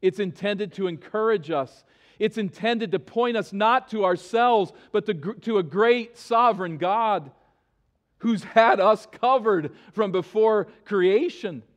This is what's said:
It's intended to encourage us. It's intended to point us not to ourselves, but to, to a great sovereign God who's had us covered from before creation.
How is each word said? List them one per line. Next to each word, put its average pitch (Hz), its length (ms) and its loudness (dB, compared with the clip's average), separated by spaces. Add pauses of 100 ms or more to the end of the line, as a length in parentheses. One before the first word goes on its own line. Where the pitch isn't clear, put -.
It's 190 180 0
intended 202 540 -6
to 190 140 -6
encourage 190 640 -4
us. 139 320 -6 (340)
It's 214 220 -2
intended 220 540 -4
to 190 60 -2
point 233 380 -2
us 202 160 -6
not 226 380 0
to 214 120 -2
ourselves, 214 720 2 (180)
but 208 140 -2
to, 214 80 -4 (280)
to 220 180 0
a 185 40 0
great 226 540 0
sovereign 190 640 0
God 190 500 -2 (880)
who's 220 260 -4
had 226 360 2
us 214 260 2
covered 214 680 0 (220)
from 202 180 -2
before 208 540 0 (200)
creation. 196 760 0 (160)